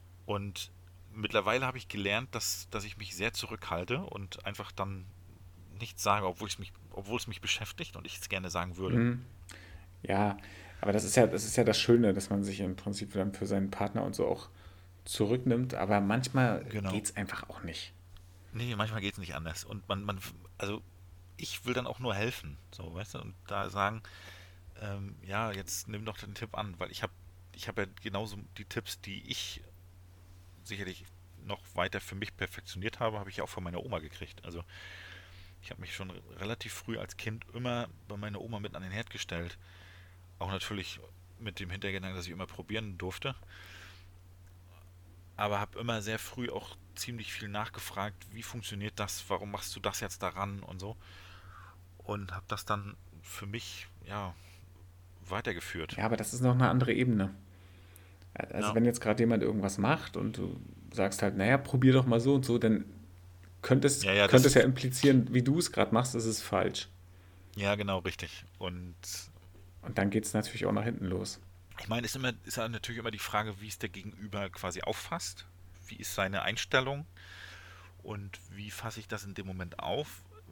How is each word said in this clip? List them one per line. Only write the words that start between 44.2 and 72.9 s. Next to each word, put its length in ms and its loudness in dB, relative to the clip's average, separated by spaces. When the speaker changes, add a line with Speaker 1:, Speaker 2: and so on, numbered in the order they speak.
Speaker 1:
Aber 240 0
hab 160 -6
immer 260 -2
sehr 160 -2
früh 320 -8
auch 260 -8
ziemlich 380 -8
viel 160 -8
nachgefragt, 840 -4
wie 100 -10
funktioniert 540 -6
das, 320 -4
warum 220 -2
machst 240 -6
du 60 -10
das 200 -2
jetzt 220 -6
daran 380 -2
und 200 -10
so. 160 -8
Und 360 -4
hab 140 -8
das 180 -4
dann 300 -2
für 240 -10
mich, 400 -8
ja, 280 -4
weitergeführt. 680 -2
Speaker 2:
Ja, 100 2
aber 100 4
das 180 -2
ist 80 -2
noch 120 8
eine 140 8
andere 240 6
Ebene. 420 4
Also 340 -2
Speaker 1:
Ja. 60 2
Speaker 2:
wenn 100 6
jetzt 160 4
gerade 220 4
jemand 200 6
irgendwas 360 2
macht 380 2
und 200 -2
du 220 -4
sagst 300 2
halt, 140 4
„Naja, 220 6
probier 340 8
doch 140 8
mal 140 6
so 140 6
und 100 4
so“, 140 4
dann 260 4
könnte 240 8
es, 160 4
Speaker 1:
Ja, 100 4
ja, 120 10
das 60 8
Speaker 2:
könnte 180 12
es 60 8
ja 80 12
Speaker 1:
ist 40 6
Speaker 2:
implizieren, 640 6
wie 100 6
du 160 4
es 140 0
gerade 220 4
machst, 200 4
ist 100 0
es 180 0
falsch. 460 0
Speaker 1:
Ja, 200 4
genau, 220 0
richtig. 460 -6
Und 360 -6
Speaker 2:
Und 160 -6
dann 120 4
geht's 240 2
natürlich 320 0
auch 60 4
nach 120 2
hinten 220 -2
los. 340 -4
Speaker 1:
ich 100 -8
meine, 180 0
ist 100 -4
immer, 160 0
ist 120 -8
ja 120 0
natürlich 300 -6